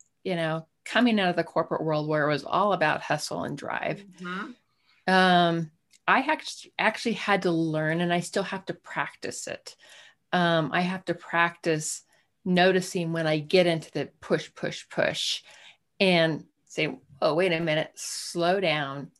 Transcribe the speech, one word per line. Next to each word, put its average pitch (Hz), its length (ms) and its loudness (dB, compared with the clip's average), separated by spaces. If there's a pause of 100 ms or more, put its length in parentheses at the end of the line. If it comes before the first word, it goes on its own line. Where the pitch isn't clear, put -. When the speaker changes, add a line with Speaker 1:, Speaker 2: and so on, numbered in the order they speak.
(240)
Speaker 1:
you 185 120 -2
know, 160 320 -2 (180)
coming 226 340 4
out 180 100 4
of 170 60 0
the 170 80 2
corporate - 400 -2
world 151 240 0
where 151 180 2
it 151 80 2
was 139 100 -2
all 196 300 0
about 151 280 0
hustle - 420 -4
and 143 140 -6
drive. - 460 -6 (180)
Speaker 2:
Mm-hmm. 190 300 -8 (600)
Speaker 1:
Um, 175 580 4 (360)
I 202 120 6
act-, 302 480 -6 (100)
actually - 360 0
had 180 300 0
to 180 80 2
learn, 160 500 0
and 175 120 0
I 175 60 2
still 190 240 -2
have 190 220 -8
to 170 80 -8
practice - 760 -8
it. - 280 -12 (580)
Um, 170 400 2
I 175 80 2
have 180 240 -4
to 170 80 -2
practice 170 880 -2 (420)
noticing 180 680 2
when 160 140 -2
I 156 120 2
get 170 280 4
into 160 240 -2
the 139 180 -4 (120)
push, - 340 -2
push, - 340 -8
push, - 540 -2 (560)
and 165 460 4 (200)
say, 147 300 -4 (260)
"Oh, 156 140 2
wait 180 160 2
a 165 80 0
minute, 160 360 -2
slow 180 680 -2
down, 143 580 -2